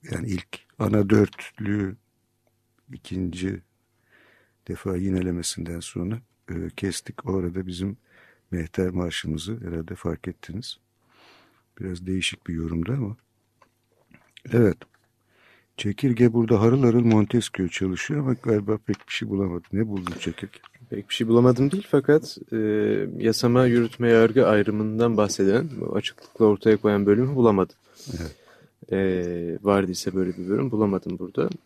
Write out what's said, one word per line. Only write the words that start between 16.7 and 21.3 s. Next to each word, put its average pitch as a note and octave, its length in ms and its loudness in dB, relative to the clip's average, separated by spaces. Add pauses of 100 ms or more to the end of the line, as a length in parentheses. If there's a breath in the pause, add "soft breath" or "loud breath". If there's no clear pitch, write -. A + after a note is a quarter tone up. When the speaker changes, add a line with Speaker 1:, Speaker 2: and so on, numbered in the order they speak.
Speaker 1:
harıl A#2+ 220 4
Montesquieu G#2+ 640 2
çalışıyor F#2+ 500 -4
ama C3 140 -2
galiba G#2+ 440 0
pek - 180 -4 (120)
bir - 60 -12
şey A2 160 -8
bulamadı. F#2+ 340 -4 (100)
Ne A2 140 0
buldun F#2 320 -6
çekirge? - 380 -10 (320)
Speaker 2:
Pek G2+ 200 -10
bir - 40 -8
şey A2+ 140 -4
bulamadım B2 440 4